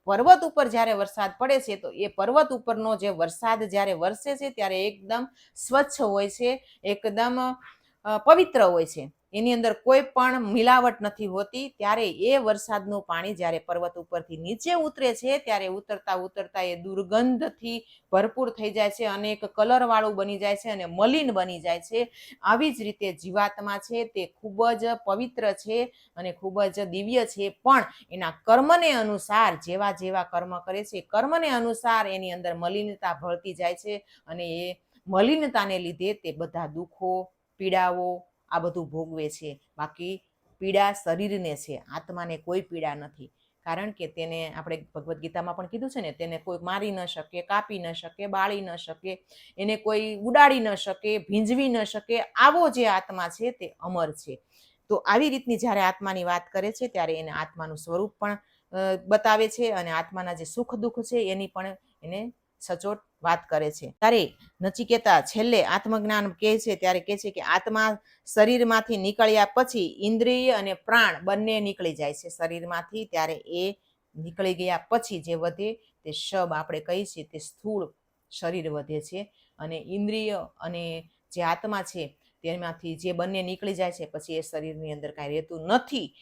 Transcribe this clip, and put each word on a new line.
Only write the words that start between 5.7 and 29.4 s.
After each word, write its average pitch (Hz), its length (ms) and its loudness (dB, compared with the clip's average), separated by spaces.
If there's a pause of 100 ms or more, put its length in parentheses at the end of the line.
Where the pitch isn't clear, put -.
હોય 202 280 2
છે, 247 340 -2 (200)
એકદમ, 240 720 -2 (480)
અ, 214 140 -2
પવિત્ર 311 440 8
હોય 175 240 6
છે. 147 260 -12 (220)
એની 233 180 2
અંદર 226 200 2
કોઈ 262 280 6
પણ 254 400 2
મિલાવટ 240 640 4
નથી 208 240 -4
હોતી. 202 420 -4
ત્યારે 208 420 0
એ 233 280 2
વરસાદનું 208 640 -2
પાણી 175 320 -6
જ્યારે 165 240 -2
પર્વત 175 360 -4
ઉપરથી 170 420 -8
નીચે 220 380 -4
ઉતરે 302 400 0
છે, 262 240 -2
ત્યારે 208 280 -2
ઉતરતા 190 480 -6
ઉતરતા 185 480 -6
એ 175 140 -4
દુર્ગંધથી 226 1080 -2 (260)
ભરપૂર 226 380 2
થઈ 214 200 -6
જાય 208 200 2
છે, 226 140 -4
અનેક 208 400 -4
કલરવાળું 220 720 4
બની 196 240 -4
જાય 202 180 0
છે 220 140 -8
અને 190 160 -6
મલિન 247 440 2
બની 185 300 -2
જાય 170 200 -2
છે. 233 320 -4 (300)
આવી 233 280 4
જ 233 120 -8
રીતે 202 300 -6
જીવાત્મા 202 640 -2
છે, 233 260 -6
તે 196 220 -6
ખૂબ 220 460 0
જ 220 120 -2 (220)
પવિત્ર 220 460 -2
છે 233 420 -4 (220)
અને 180 160 -8
ખૂબ 190 300 -4
જ 196 180 -2
દિવ્ય 202 440 -2
છે, 202 240 -6
પણ 247 360 4 (260)
એના 175 200 -6
કર્મને 302 600 6
અનુસાર, 214 640 2